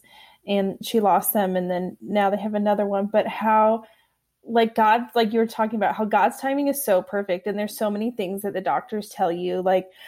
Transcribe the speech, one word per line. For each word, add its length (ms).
and 360
she 160
lost 340
them, 220
and 140
then 320
now 280
they 80
have 160
another 320
one. 220
But 200
how, 560
like, 320
God, 260
like 180
you 60
were 80
talking 300
about, 180
how 100
God's 340
timing 280
is 180
so 160
perfect, 460
and 100
there's 200
so 120
many 220
things 320
that 100
the 80
doctors 480
tell 220
you, 300
like, 260